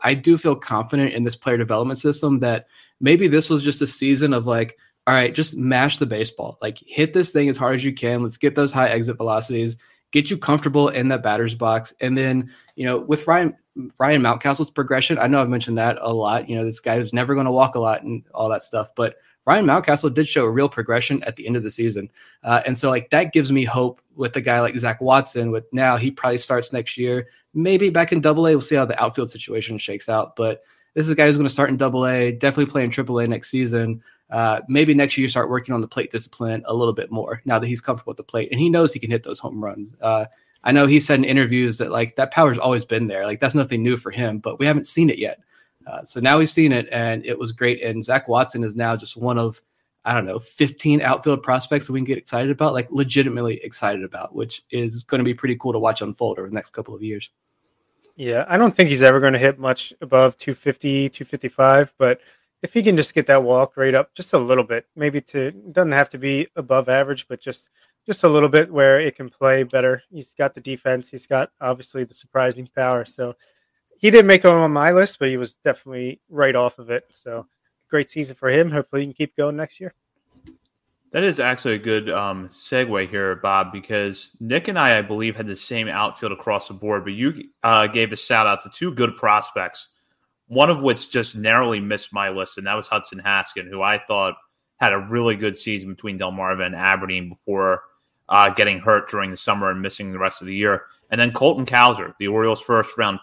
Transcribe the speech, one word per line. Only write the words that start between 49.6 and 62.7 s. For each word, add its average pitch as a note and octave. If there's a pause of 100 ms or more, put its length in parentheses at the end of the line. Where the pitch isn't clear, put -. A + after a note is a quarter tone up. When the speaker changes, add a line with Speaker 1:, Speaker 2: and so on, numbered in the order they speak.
Speaker 1:
I A#2
don't G#2+
know, F#2+
fifteen D3
outfield C3
prospects C3+
that C3
we C3+
can C3
get C3
excited B2
about, C#3+
like, B2
legitimately B2+
excited G2+
about, F#2
which A2+
is A#2
gonna C3
be B2
pretty B2
cool A#2+
to A2+
watch A2
unfold G#2+
over F#2+
the G#2
next G#2
couple A2
of G2
years. G#2+ (840)
Speaker 2:
Yeah, B2
I F3
don't G#3+
think F3+
he's C3+
ever C3
gonna C3+
hit C3+
much C3
above C3
two -
fifty, C#3
two -
fifty-five, C3+
but B2+ (420)
if -